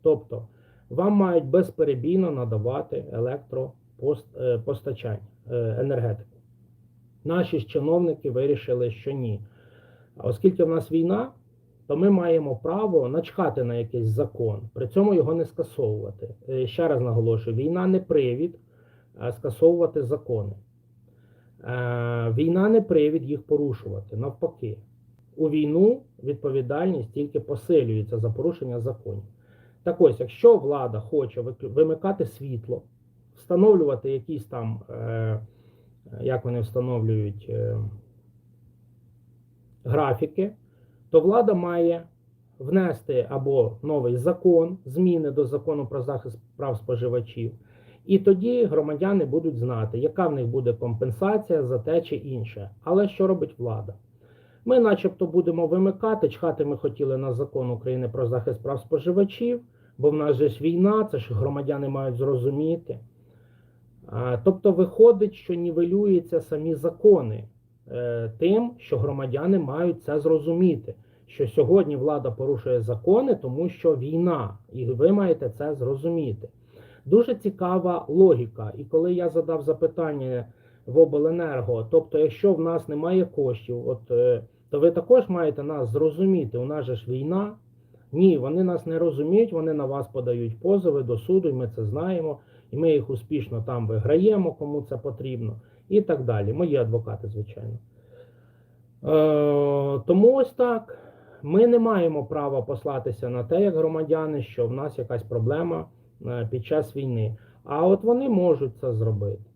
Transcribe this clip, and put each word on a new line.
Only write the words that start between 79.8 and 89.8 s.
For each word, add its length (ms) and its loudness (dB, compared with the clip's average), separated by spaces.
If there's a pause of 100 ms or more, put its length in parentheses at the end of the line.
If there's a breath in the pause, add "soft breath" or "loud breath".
в 120 0
обленерго, 960 2
тобто 260 2
якщо 360 4
в 60 0
нас 280 -2
немає 380 0
коштів, 640 -4
от, 240 -6
е, 320 4 (260)
то 100 -2
ви 120 6
також 380 4
маєте 340 -2
нас 260 -4
зрозуміти, 680 0
у 80 -4
нас 200 -6
же 100 -4
ж 160 -10
війна. 440 -4 (560 soft breath)
Ні, 260 6
вони 260 0
нас 220 -2
не 140 -2
розуміють, 540 2
вони 200 -2
на 120 -2